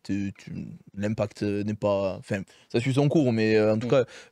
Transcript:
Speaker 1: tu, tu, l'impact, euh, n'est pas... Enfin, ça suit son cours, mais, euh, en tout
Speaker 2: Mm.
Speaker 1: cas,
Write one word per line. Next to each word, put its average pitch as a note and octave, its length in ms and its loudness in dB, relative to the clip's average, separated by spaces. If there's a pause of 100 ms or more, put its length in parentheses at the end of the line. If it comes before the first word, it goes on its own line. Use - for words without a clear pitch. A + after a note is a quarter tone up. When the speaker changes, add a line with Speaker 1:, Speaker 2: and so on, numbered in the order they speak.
Speaker 1:
tu, G2 340 -4
tu, - 160 -16 (420)
l'impact, G#2 460 -4
euh, G#2 220 -2
n'est G#2+ 100 -4
pas... G2 460 0
Enfin, G2 240 -6 (280)
ça A#2 80 0
suit B2 140 -2
son C#3+ 160 2
cours, C#3 240 4
mais, A2 220 4
euh, G#2+ 180 4
en A2 60 0
tout B2 80 -4
Speaker 2:
Mm. - 20 -4
Speaker 1:
cas, B2+ 160 4 (260)